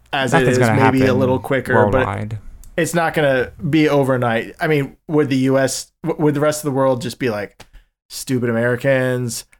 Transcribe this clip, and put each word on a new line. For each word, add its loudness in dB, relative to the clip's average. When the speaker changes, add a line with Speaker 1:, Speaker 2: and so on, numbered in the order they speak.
Speaker 1:
as 0
Speaker 2:
Nothing's 4
Speaker 1:
it 2
is, 2
Speaker 2:
gonna 2
Speaker 1:
maybe 2
a 4
Speaker 2:
happen 2
Speaker 1:
little 2
quicker, -4
but 4
Speaker 2:
worldwide. -2
Speaker 1:
it's -2
not 0
gonna 0
be 4
overnight. 0
I -2
mean, -2
would 2
the 0
U 2
S, -2
w-, -4
would 2
the -2
rest 0
of -14
the -2
world 0
just -10
be -2
like, -8
"Stupid -4
Americans"? -2